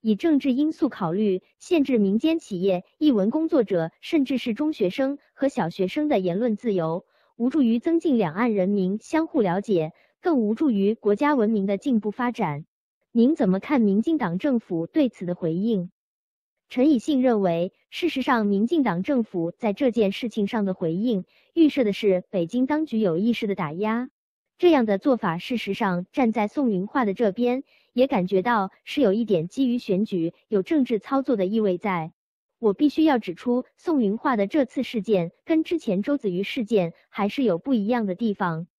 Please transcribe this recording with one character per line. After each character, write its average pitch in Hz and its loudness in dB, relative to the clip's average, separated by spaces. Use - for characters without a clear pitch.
以 220 2
政 302 2
治 262 0
因 294 0
素 294 -2
考 170 -4
虑， 196 0
限 320 0
制 254 0
民 202 2
间 320 0
企 190 -8
业、 185 0
艺 302 4
文 202 2
工 311 0
作 302 2
者， 170 -2
甚 302 0
至 262 -4
是 233 -4
中 302 -2
学 190 0
生 269 -2
和 - -2
小 180 -2
学 185 -2
生 302 -2
的 247 2
言 180 -2
论 220 0
自 233 -4
由， 165 -4
无 240 0
助 302 0
于 233 4
增 330 0
进 285 2
两 170 0
岸 226 0
人 185 2
民 202 0
相 320 -2
互 320 -2
了 190 0
解， 170 -2
更 320 0
无 214 0
助 294 0
于 202 2
国 208 0
家 294 0
文 226 2
明 208 0
的 202 -2
进 233 0
步 208 -4
发 247 -4
展。 160 -4
您 240 4
怎 226 2
么 185 2
看 269 0
民 208 2
进 320 0
党 180 -2
政 254 0
府 165 -4
对 277 0
此 - -10
的 175 -4
回 165 -4
应？ 190 -2
陈 254 2
以 294 4
信 262 0
认 247 4
为， 175 0
事 - -4
实 269 -4
上 233 2
民 202 2
进 311 0
党 190 -2
政 262 0
府 170 -4
在 208 -4
这 254 0
件 208 2
事 - -8
情 208 -2
上 214 -2
的 185 -2
回 165 -4
应， 202 -2
预 320 6
设 277 0
的 208 0
是 190 0
北 170 -2
京 247 0
当 311 -2
局 226 -2
有 180 2
意 214 2
识 226 -2
的 196 -2
打 175 -4
压。 214 -4
这 359 6
样 269 6
的 202 2
做 254 2
法 175 -2
事 233 -6
实 202 -6
上 185 -2
站 247 0
在 214 0
宋 254 0
芸 190 -2
樺 262 -2
的 202 0
这 208 0
边， 247 -2
也 254 2
感 240 0
觉 185 0
到 208 0
是 - -2
有 202 4
一 226 0
点 180 0
基 269 -2
于 240 0
选 202 -2
举、 170 -4
有 196 0
政 302 0
治 240 -2
操 269 -2
作 262 0
的 196 0
意 208 -2
味 196 0
在。 175 -4
我 208 2
必 294 2
须 320 0
要 285 4
指 180 -8
出， 247 -2
宋 311 0
芸 208 2
樺 269 -2
的 202 0
这 277 0
次 - -6
事 233 -6
件 185 0
跟 320 0
之 349 -4
前 208 -2
周 285 -2
子 214 -4
瑜 175 -2
事 214 -6
件 180 0
还 202 -2
是 277 -4
有 180 2
不 269 -2
一 208 0
样 226 -2
的 185 -4
地 220 -2
方。 175 -4